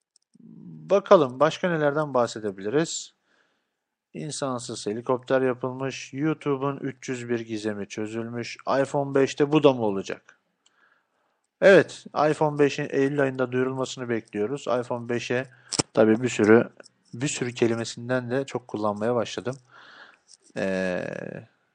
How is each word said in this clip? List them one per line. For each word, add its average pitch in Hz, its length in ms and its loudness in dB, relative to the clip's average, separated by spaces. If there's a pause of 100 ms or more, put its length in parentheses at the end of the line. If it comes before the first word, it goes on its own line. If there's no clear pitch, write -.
(880)
Bakalım 175 500 6
başka 156 300 2
nelerden 151 440 0
bahsedebiliriz? 110 1000 -2 (1000)
İnsansız 131 720 -6
helikopter 123 540 0
yapılmış. 131 720 -4
YouTube'un 143 640 -2
üç 135 320 -8
yüz 120 200 -8
bir 120 100 0
gizemi 107 480 -6
çözülmüş. 113 720 -8 (240)
iPhone 139 340 -4
beşte 139 360 2
bu 151 120 4
da 139 100 8
mı 123 80 -4
olacak? 98 580 -6 (1200)
Evet, 180 440 6 (240)
iPhone 147 300 0
beşin 143 320 2
Eylül 139 300 0
ayında 131 300 -2
duyurulmasını 127 580 -4
bekliyoruz. 113 560 -4 (160)
iPhone 120 280 -6
beşe 123 380 -2 (460)
tabii 110 300 6
bir 123 60 0
sürü, 113 400 6 (440)
bir 123 140 -6
sürü 123 260 -4
kelimesinden 120 800 -2
de 135 140 -2
çok - 220 -10
kullanmaya 107 480 -2
başladım. 117 400 -4 (1040)
Ee, 95 880 -4 (280)